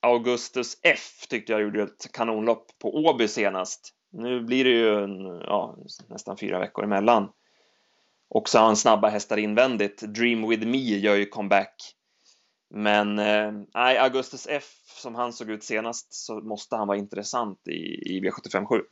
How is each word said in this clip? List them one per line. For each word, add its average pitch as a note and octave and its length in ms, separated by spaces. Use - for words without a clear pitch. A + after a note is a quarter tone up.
Augustus A#2+ 800
F - 460
tyckte A#2 220
jag G#2+ 100
gjorde G#2 220
ett - 300
kanonlopp A2+ 520
på A2 140
Åby C#3+ 320
senast. F#2+ 680
Nu A#2+ 300
blir B2+ 220
det B2+ 60
ju A2+ 340
en, G2 220
ja, F#2 500
nästan - 300
fyra F#2 220
veckor - 240
emellan. G#2 480
Och A2 160
så - 80
har A2 80
han A2 100
snabba G#2+ 340
hästar G#2 280
invändigt. G#2+ 640
Dream A2+ 480
With A2 180
Me B2 100
gör G#2 380
ju G2+ 100
comeback. G2 500
Men, G#2 500
eh, G#2+ 320
nej, B2 240
Augustus C3 520
F, C#3+ 140
som - 300
han A#2+ 180
såg A#2 160
ut G#2+ 140
senast, A2+ 500
så - 200
måste G#2+ 420
han G#2+ 120
vara G2+ 100
intressant G2+ 680
i, E2 480
i F#2+ 40
V F#2 120
sjuttiofem - 340
sju. C3 160